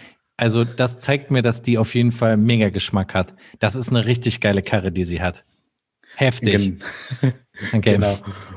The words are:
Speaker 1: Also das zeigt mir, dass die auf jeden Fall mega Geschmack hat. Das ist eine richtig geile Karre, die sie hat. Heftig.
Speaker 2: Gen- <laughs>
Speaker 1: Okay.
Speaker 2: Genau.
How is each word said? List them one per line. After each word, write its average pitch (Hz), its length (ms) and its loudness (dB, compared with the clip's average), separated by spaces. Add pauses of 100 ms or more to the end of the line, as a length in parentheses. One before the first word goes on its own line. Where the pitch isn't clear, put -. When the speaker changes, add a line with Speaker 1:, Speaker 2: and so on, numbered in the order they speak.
(360)
Speaker 1:
Also 117 260 2
das 120 380 -2
zeigt 139 320 -2
mir, 127 100 2
dass 120 200 0
die 117 140 2
auf 110 200 0
jeden 120 160 2
Fall 113 240 2
mega 110 320 4
Geschmack 95 460 -4
hat. 92 200 -2 (240)
Das 107 160 0
ist 127 140 -6
eine 113 180 0
richtig 120 340 0
geile 98 220 2
Karre, 95 300 -2
die 92 100 -2
sie 85 180 -4
hat. 85 240 -6 (680)
Heftig. 120 380 2
Speaker 2:
Gen- 98 300 0 (380)
<laughs> 131 140 2 (380)
Speaker 1:
Okay. 107 200 2
Speaker 2:
Genau. 101 240 2 (400)